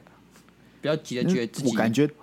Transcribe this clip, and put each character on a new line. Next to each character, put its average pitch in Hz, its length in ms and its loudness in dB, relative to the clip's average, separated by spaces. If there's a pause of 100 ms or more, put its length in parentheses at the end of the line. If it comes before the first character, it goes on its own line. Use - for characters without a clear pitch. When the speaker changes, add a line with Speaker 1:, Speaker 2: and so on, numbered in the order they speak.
(840)
Speaker 1:
不 135 60 -6
要 156 80 0
急 139 200 -8
着 123 80 -2
觉 170 160 2
得 117 80 -2
自 - 140 -10
己 135 60 2
Speaker 2:
嗯， - 20 0
我 113 40 0
感 113 180 2
觉 143 160 4 (140)